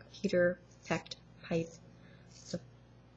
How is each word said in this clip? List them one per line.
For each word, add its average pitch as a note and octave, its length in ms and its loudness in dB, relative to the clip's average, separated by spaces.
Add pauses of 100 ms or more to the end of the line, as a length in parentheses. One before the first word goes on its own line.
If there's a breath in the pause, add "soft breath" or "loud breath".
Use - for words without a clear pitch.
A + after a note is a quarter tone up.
(140)
Peter F3+ 460 4 (280)
pecked - 280 -2 (320)
pipe E3 240 0 (840 loud breath)
of - 60 -4 (580)